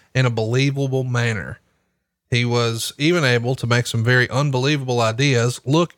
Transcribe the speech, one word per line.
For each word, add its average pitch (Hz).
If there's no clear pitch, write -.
in 127
a 120
believable 131
manner. 117
He 120
was 117
even 165
able 120
to 123
make 120
some 117
very 120
unbelievable 131
ideas 120
look 156